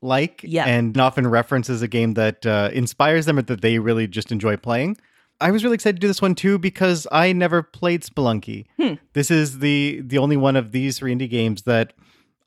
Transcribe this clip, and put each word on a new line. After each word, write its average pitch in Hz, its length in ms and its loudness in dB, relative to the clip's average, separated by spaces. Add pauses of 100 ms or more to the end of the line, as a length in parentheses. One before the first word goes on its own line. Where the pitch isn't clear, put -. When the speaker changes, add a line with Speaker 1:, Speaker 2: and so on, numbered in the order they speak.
Speaker 1:
like 131 420 -2
Speaker 2:
Yeah. 160 220 -2
Speaker 1:
and 120 320 0
often 127 300 2
reference 120 420 0
as 117 140 -4
a 117 40 -2
game 113 280 0
that, 107 280 0
uh, 104 300 0
inspires 147 540 0
them 151 100 2
or 131 60 2
that 107 180 -6
they 113 160 2
really 113 300 0
just 101 240 -8
enjoy 107 260 -2
playing. 131 400 -4 (420)
I 170 120 2
was 214 120 0
really 233 120 2
excited 208 220 0
to - 20 -10
do 202 80 0
this 196 160 -2
one 185 100 4
too 196 240 2
because 180 540 -2
I 170 200 4
never 175 300 2
played 175 400 -2
Spelunky. 107 640 -4 (160)
Speaker 2:
Hmm. 240 120 0 (200)
Speaker 1:
This 143 160 0
is 151 300 0
the, 143 440 0
the 131 140 -2
only 143 200 2
one 135 180 2
of 113 160 -2
these 131 260 -2
three 127 160 -4
indie 123 160 -4
games 113 340 -2
that 113 300 0 (540)